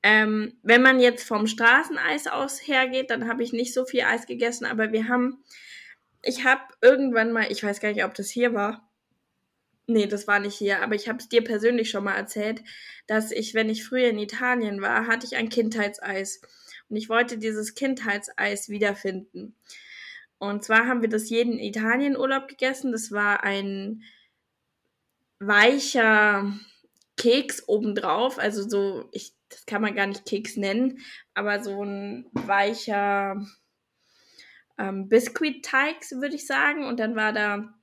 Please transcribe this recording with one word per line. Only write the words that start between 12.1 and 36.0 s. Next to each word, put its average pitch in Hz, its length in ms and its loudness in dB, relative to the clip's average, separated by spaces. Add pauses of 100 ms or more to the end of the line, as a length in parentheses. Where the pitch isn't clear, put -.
erzählt, 208 460 -6 (440)
dass 220 260 -2
ich, 220 200 -6
wenn 220 160 0
ich 220 160 -4
früher 254 240 2
in 214 100 0
Italien 214 640 -2
war, 220 260 0
hatte 233 200 -2
ich 254 100 -8
ein 226 140 -2
Kindheitseis. 208 920 -2 (480)
Und 214 80 -6
ich 220 140 -6
wollte 240 260 2
dieses 214 380 -6
Kindheitseis 208 960 -2
wiederfinden. 202 840 -4 (840)
Und 208 260 -4
zwar 220 220 6
haben 247 160 0
wir 226 60 0
das 220 220 -2
jeden 233 280 2
Italienurlaub 262 920 0
gegessen. 262 440 -4
Das 220 200 -6
war 208 300 0
ein 196 600 -6 (1400)
weicher 208 1120 4 (640)
Keks 269 520 2
obendrauf, 214 680 0
also 208 300 -2
so, 196 440 -2
ich, - 220 -14 (140)
das - 180 -20
kann 208 160 -4
man 208 120 -2
gar 196 120 0
nicht 196 200 -10
Keks 214 300 -6
nennen, 220 420 -2 (360)
aber 202 280 -2
so 202 220 -8
ein 202 480 -10
weicher, 202 1120 0 (1300)
ähm, 196 300 -8
Biskuitteig, 269 880 2 (160)